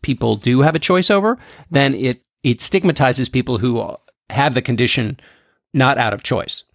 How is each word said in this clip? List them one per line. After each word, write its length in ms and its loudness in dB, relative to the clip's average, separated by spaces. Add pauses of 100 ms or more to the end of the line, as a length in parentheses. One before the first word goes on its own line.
people 340 -2
do 260 2
have 140 4
a 40 0
choice 300 0
over, 280 2 (340)
then 220 2
it, 280 -4 (220)
it 180 0
stigmatizes 680 0
people 280 -2
who 380 -2 (340)
have 240 0
the 80 0
condition 580 -2 (540)
not 240 2
out 160 0
of 80 -8
choice. 520 -4